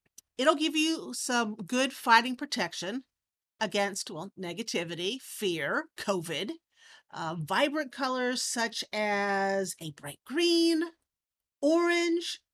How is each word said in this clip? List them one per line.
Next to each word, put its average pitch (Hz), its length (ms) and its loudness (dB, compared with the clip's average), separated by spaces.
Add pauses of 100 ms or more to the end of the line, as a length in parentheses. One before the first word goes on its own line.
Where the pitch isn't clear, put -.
(380)
it'll 302 180 6
give 302 200 0
you 311 380 0
some 240 420 0
good 247 380 0
fighting 240 420 4
protection 220 680 -6 (560)
against, 202 500 -2
well, 180 300 -10
negativity, 175 800 -4
fear, 180 760 -2
covid. 175 540 -4 (600)
Uh, 165 280 -6
vibrant 262 520 -2
colors 254 520 -2
such 233 400 -4 (100)
as 196 880 0
a 160 120 -8
bright 143 320 -14
green, 330 580 4 (760)
orange, 339 800 4 (140)